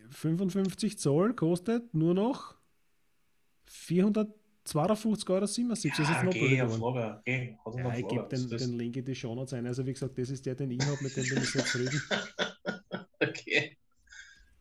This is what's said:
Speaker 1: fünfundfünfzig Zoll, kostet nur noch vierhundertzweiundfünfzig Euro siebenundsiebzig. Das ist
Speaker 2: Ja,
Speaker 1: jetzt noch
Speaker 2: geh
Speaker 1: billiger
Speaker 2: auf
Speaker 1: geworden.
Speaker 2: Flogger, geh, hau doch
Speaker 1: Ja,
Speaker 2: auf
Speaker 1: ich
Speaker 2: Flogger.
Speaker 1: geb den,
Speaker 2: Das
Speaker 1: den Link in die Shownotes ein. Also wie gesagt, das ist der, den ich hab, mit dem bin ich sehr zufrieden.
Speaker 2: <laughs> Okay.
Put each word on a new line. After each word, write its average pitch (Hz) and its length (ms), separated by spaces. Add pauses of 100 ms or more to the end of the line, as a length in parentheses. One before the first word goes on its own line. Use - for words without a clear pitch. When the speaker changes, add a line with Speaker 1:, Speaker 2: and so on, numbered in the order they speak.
Speaker 1:
fünfundfünfzig 185 920
Zoll, 170 340
kostet 226 600
nur 165 200
noch 220 420 (1080)
vierhundertzweiundfünfzig 208 1600
Euro 190 180
siebenundsiebzig. 202 580
Das 147 40
ist 165 60
Speaker 2:
Ja, 127 80
Speaker 1:
jetzt - 20
noch 185 80
Speaker 2:
geh 113 60
Speaker 1:
billiger 127 260
Speaker 2:
auf 113 100
Speaker 1:
geworden. 117 180
Speaker 2:
Flogger, 110 320
geh, 123 300 (100)
hau 110 60
doch 120 60
Speaker 1:
Ja, 127 100
Speaker 2:
auf 123 60
Speaker 1:
ich 120 60
Speaker 2:
Flogger. 117 220
Speaker 1:
geb 101 80
den, 127 200
Speaker 2:
Das 117 120
Speaker 1:
den 123 160
Link 120 180
in 131 80
die 131 120
Shownotes 123 380
ein. 120 140
Also 123 180
wie 135 60
gesagt, 127 260
das 127 120
ist 135 160
der, 131 100
den 139 160
ich 123 80
hab, 139 220
mit 135 160
dem 127 100
bin 135 120
ich 131 120
sehr 131 140
zufrieden. 131 400
Speaker 2:
<laughs> - 60 (1120)
Okay. - 540 (840)